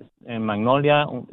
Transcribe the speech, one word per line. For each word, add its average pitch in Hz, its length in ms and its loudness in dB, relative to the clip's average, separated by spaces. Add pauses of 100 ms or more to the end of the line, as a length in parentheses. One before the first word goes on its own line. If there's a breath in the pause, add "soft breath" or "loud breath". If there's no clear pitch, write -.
(260)
en 113 160 -8
Magnolia, 139 680 2
u-, 123 240 -10